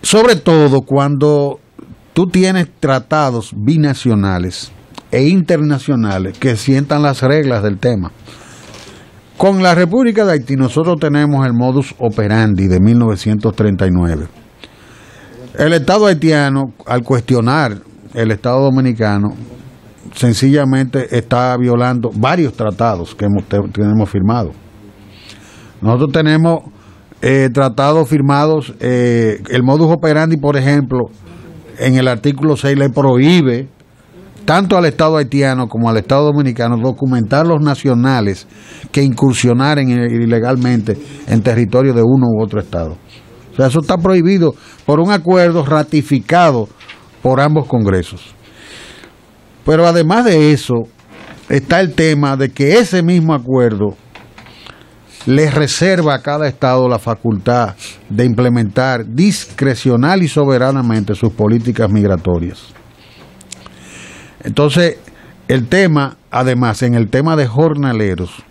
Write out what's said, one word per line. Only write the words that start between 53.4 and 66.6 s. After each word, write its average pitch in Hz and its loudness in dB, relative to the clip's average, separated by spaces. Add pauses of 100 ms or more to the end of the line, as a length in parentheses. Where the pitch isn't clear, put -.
le 143 2
reserva 151 0
a - -6
cada 147 -4
Estado 127 0
la 120 0
facultad 113 -2 (340)
de 107 -2
implementar 120 0
discrecional 135 0
y 156 0
soberanamente 127 0
sus 110 0
políticas 113 0
migratorias. 92 -2 (1800)
Entonces, 147 0 (520)
el 127 -2
tema, 156 0 (140)
además, 123 -2